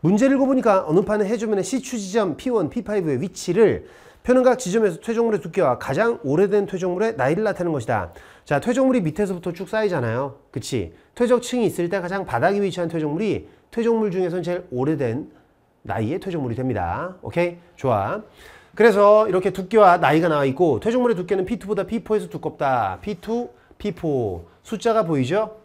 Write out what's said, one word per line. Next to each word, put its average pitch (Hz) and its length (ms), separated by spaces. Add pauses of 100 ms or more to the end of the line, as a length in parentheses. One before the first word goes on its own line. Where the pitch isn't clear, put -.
문제를 214 340
읽어보니까 254 500
어느 156 140
판의 208 300
해주면의 214 340
C추 247 340
지점 190 380
피원, 214 340
피파이브의 180 520
위치를 175 640 (360)
표는각 254 360
지점에서 190 400
퇴적물의 226 400
두께와 151 380
가장 220 480
오래된 190 400
퇴적물의 185 500
나이를 160 300
나타내는 180 260
것이다. 113 400 (320)
자, 143 160
퇴적물이 254 400
밑에서부터 180 540
쭉 185 160
쌓이잖아요. 139 720 (120)
그치? 107 400 (240)
퇴적층이 240 500
있을 175 220
때 190 140
가장 185 240
바닥에 180 360
위치한 175 280
퇴적물이 165 580 (240)
퇴적물 226 400
중에선 180 320
제일 175 280
오래된 135 600 (520)
나이의 113 360
퇴적물이 147 380
됩니다. 127 640
오케이? 170 380 (180)
좋아. 123 440 (540)
그래서 214 540
이렇게 185 220
두께와 185 480
나이가 160 280
나와 147 160
있고 135 380
퇴적물의 240 340
두께는 185 300
피투보다 196 380
피포에서 208 440
두껍다. 131 720
피투, 226 480 (300)
피포. 123 680 (180)
숫자가 226 400
보이죠? 165 600